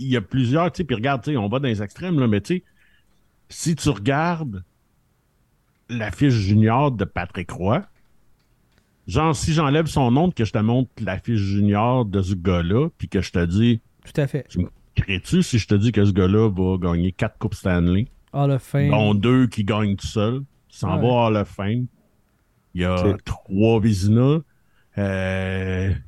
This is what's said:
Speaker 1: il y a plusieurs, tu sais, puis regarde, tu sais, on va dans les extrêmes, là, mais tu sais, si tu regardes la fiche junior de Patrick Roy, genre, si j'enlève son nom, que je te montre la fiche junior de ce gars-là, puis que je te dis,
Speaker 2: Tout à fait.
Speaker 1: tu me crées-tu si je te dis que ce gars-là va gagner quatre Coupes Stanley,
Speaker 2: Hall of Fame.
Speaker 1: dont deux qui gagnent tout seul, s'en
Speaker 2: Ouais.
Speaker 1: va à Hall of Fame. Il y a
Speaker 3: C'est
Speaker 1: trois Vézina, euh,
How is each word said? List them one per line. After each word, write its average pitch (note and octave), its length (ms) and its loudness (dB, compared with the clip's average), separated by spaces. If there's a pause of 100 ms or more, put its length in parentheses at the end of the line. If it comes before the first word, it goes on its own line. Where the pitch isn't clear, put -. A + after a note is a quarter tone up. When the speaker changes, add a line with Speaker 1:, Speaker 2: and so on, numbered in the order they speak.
Speaker 1:
il C3+ 80 -8
y B2+ 80 2
a A2+ 40 0
plusieurs, C3 520 0
tu - 60 -10
sais, F#3 60 -4
puis B2+ 120 -4
regarde, C3 260 -2
tu D3 80 -6
sais, D3 60 -2
on G2+ 120 -2
va B2+ 120 -2
dans C#3 80 -2
les G#2+ 120 -2
extrêmes, D#3 380 -4
là, B2+ 80 2
mais G2+ 140 2
tu F3 160 -2
sais, F3 60 -6 (880)
si - 280 -4
tu - 140 -2
regardes C#3 760 -2 (1200)
la A2+ 220 -6
fiche C3+ 240 2
junior A2 560 4
de G2+ 140 -4
Patrick F2 480 -8
Roy, A2 340 -2 (1200)
genre, D3+ 300 0
si - 160 -2
j'enlève D3+ 340 2
son C3+ 240 0
nom, D#3+ 220 2
que A2+ 120 -2
je - 80 -4
te A#2 60 0
montre A#2+ 320 0 (100)
la F#2+ 200 -4
fiche A2+ 180 -2
junior G#2 680 2
de G2 160 -2
ce F#2 140 -2
gars-là, F2+ 540 0 (100)
puis - 100 -10
que G2 120 -2
je - 100 -4
te F2 140 0
dis, A2+ 360 2 (240)
Speaker 2:
Tout - 160 -6
à C#3 60 0
fait. C3+ 220 -8
Speaker 1:
tu - 120 -8
me - 80 -4 (260)
crées-tu - 500 0
si B2 140 0
je - 100 -2
te G#2 80 4
dis G#2+ 160 2
que G2+ 120 2
ce G2+ 60 4
gars-là G2+ 400 4
va F#2 260 0
gagner F2+ 360 0
quatre - 260 -6
Coupes F#2+ 160 -6
Stanley, F2+ 540 0 (240)
Speaker 2:
Hall C#3+ 180 0
of C3+ 120 -2
Fame. C#3+ 280 -2
Speaker 1:
dont G#2 240 2
deux B2 320 2
qui A2 180 -4
gagnent G#2 320 0
tout - 120 -8
seul, A#2 340 -2 (260)
s'en - 280 -4
Speaker 2:
Ouais. - 60 -2
Speaker 1:
va A#2 60 2
à A#2+ 200 2
Hall G#2+ 80 2
of G2+ 120 -2
Fame. A2+ 380 -6 (880)
Il F2 80 -4
y - 20 0
a F2+ 140 0
Speaker 3:
C'est F#2 260 0
Speaker 1:
trois A2 560 0
Vézina, A2+ 600 2 (580)
euh, F#2+ 960 -2 (160)